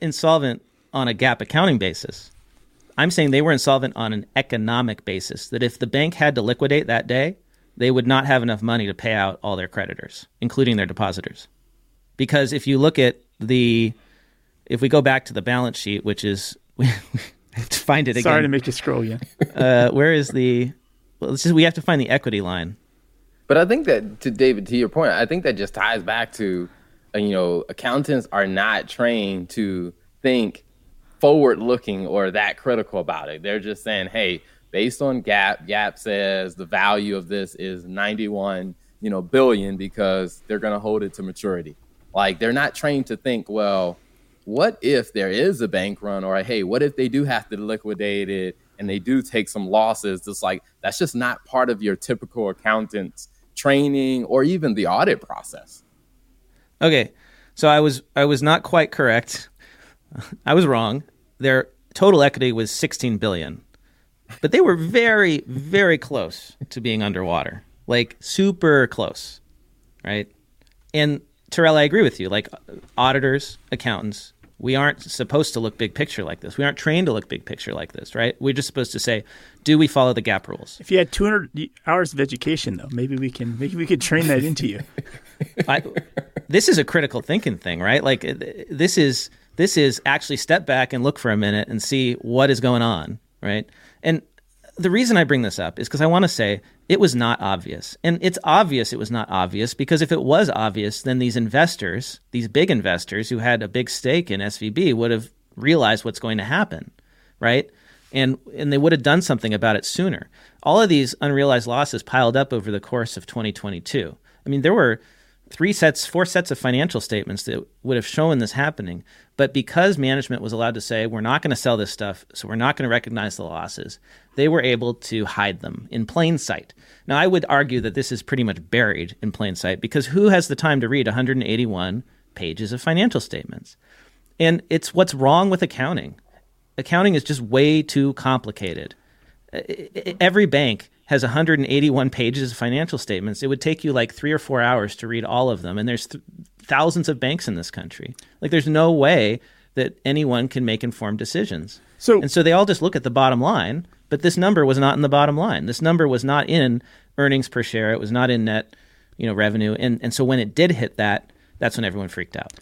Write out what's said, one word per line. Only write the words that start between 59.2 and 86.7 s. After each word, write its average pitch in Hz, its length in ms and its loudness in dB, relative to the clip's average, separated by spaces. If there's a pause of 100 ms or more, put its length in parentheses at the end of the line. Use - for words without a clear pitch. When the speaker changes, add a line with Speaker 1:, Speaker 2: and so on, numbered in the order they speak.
Speaker 1:
<laughs> - 480 -18
I 139 80 2
was 175 140 6
wrong. 120 360 0 (340)
Their 131 300 2 (260)
total 185 300 6
equity 127 300 2
was 113 180 -2
sixteen 123 460 -2
billion. 87 440 -4 (800)
But 151 100 0
they 285 100 6
were 196 140 6
very, 196 720 2
very 156 500 2
close - 600 -8 (120)
to 123 120 -12
being 110 220 -2
underwater. 90 600 -4 (240)
Like, 120 320 0
super 170 680 2
close, - 540 -8 (640)
right? 104 280 -6 (640)
And 147 280 0 (300)
Terrell, 160 260 6
I 147 60 6
agree 165 180 4
with 143 180 2
you. 92 100 -6
Like, 104 200 -4 (480)
auditors, 131 600 0 (140)
accountants, - 600 -6 (240)
we 131 180 -2
aren't 139 280 0
supposed - 500 -2
to 120 60 -4
look 110 180 -4
big 110 160 -4
picture - 300 -6
like 80 160 -10
this. - 180 -12
We 139 60 -2
aren't 143 140 -2
trained 165 300 0
to 123 60 0
look 104 140 -6
big - 180 -10
picture - 280 -10
like - 180 -10
this, - 240 -16
right? 117 240 -2
We're 135 140 0
just 135 140 -4
supposed - 260 -6
to 113 60 -8
say, 110 260 -2 (400)
"Do 156 120 6
we 156 100 6
follow 127 260 4
the 113 80 -2
gap 104 260 -2
rules?" - 320 -16
Speaker 2:
If - 100 -18
you 185 80 4
had 175 140 2
two 202 140 0
hundred 208 280 0
y-, 151 160 -8 (160)
hours 170 280 0
of 139 80 -4
education, 139 560 -4
though, 110 120 -14
maybe 127 280 -4
we 131 120 -4
can, 117 300 -8
maybe 139 160 -6
we 165 100 -4
could 151 160 0
train 160 260 2
that 135 180 2
into 160 200 -2
you. - 140 -4 (460)
Speaker 1:
<laughs> - 420 -6
I, 143 160 2 (640)
this 226 220 4
is 185 80 6